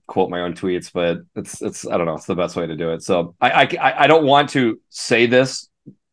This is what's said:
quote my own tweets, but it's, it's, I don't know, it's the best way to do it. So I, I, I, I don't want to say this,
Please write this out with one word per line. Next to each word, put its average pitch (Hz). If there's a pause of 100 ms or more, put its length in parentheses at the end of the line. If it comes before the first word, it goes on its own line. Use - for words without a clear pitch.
quote 92
my 87
own 87
tweets, 87
but 87 (160)
it's, -
it's, -
I -
don't 85
know, 80
it's -
the 95
best 87
way 85
to 80
do 82
it. 82
So 87
I, 123
I, 143
I, 151
I 139
don't 156
want 139
to 120
say -
this, 127 (440)